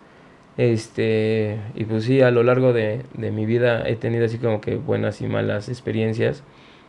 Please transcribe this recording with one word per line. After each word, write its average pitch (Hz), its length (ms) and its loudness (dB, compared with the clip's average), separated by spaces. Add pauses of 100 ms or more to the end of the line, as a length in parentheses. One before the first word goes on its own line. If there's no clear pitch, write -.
(560)
Este, 110 1000 0 (160)
y - 100 -6
pues 110 200 -2
sí, 131 180 4
a 123 80 6
lo 120 120 4
largo 123 300 4
de, 113 300 0 (140)
de 110 160 -4
mi 107 140 -2
vida 117 420 2
he 113 80 0
tenido 117 280 0
así 113 140 -2
como 110 220 -2
que 107 160 -4
buenas 107 440 -2
y 117 60 -6
malas 107 420 -2
experiencias. 113 760 -2 (460)